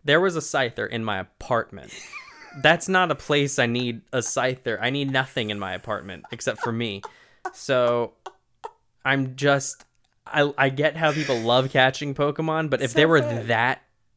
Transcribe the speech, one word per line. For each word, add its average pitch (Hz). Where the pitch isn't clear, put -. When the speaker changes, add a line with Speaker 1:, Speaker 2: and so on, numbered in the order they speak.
Speaker 1:
There 147
was 185
a 160
Scyther 117
in 113
my 101
apartment. -
Speaker 2:
<laughs> -
Speaker 1:
That's 165
not 185
a 139
place 143
I 120
need 120
a 131
Scyther. 123
I 120
need 139
nothing 131
in 104
my 95
apartment 95
except 113
for 123
me. 113
So 120
I'm 131
just, 139
I, 147
I 135
get 147
how 160
people 139
love 123
catching 135
Pokemon, 156
but 131
if 123
Speaker 2:
So -
Speaker 1:
there 156
were 160
Speaker 2:
fun. 117
Speaker 1:
that 117